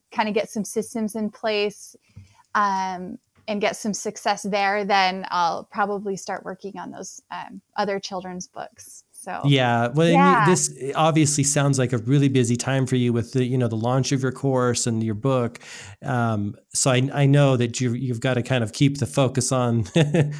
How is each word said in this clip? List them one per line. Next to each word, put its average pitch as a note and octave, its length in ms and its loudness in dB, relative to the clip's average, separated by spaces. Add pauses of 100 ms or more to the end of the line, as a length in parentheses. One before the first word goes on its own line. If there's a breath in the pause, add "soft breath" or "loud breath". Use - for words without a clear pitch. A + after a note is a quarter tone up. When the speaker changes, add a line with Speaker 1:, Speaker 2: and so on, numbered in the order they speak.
(120)
Speaker 1:
kinda G#3+ 200 -2
get G#3 180 -2
some G#3 160 -6
systems G#3+ 500 -6
in G#3+ 140 -4
place, G#3 680 -4 (600 soft breath)
um, F#3+ 640 -2 (300)
and G#3 120 -2
get G3+ 160 0
some G#3 160 -4
success G3+ 500 -4
there, G3+ 400 0
then F#3+ 460 0
I'll F3 360 -2
probably G3+ 520 -4
start F#3 260 -8
working F#3+ 340 -12
on F3 140 -12
those, - 300 -16 (100)
um, F3 300 -14 (160)
other G3+ 220 -2
children's F#3 480 -10
books. - 560 -16 (100)
So - 320 -10
Speaker 2:
Yeah. B2 420 2
Well, D#3 200 2
and E3+ 80 4
you, C4+ 60 6
Speaker 1:
Yeah. C#4 240 6
Speaker 2:
this - 280 2 (220)
obviously D#3 480 2
sounds C#3 360 2
like B2 120 2
a B2 60 0
really C#3 320 4
busy B2 260 2
time C3 300 0
for B2+ 120 0
you A#2+ 160 2
with A2+ 200 -2
the, B2+ 120 2
you B2+ 120 -2
know, B2 100 2
the A2 100 -2
launch B2+ 340 0
of C3 100 0
your B2+ 120 0
course B2 520 0
and A2+ 180 0
your A2 120 -2
book. A#2+ 440 0 (440 loud breath)
Um, A2+ 520 -2 (180)
so - 180 2
I, B2+ 220 2
I C#3+ 120 4
know C#3 320 6
that A#2+ 240 -2
you, A#2+ 120 0
you've B2 260 -4
gotta B2 240 0
kind B2 200 0
of G2+ 100 -4
keep C#3+ 260 2
the B2 80 0
focus C3 440 0
on A#2+ 320 2
<laughs> - 120 -8
the, D3+ 440 2